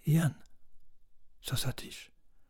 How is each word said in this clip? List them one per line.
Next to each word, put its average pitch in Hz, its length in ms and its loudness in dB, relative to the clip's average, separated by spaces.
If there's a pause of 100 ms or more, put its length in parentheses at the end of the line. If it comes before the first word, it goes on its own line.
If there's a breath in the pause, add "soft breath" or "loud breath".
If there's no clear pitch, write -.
igen", 160 300 6 (1080)
sa - 140 -4
Satish. - 540 -4 (400)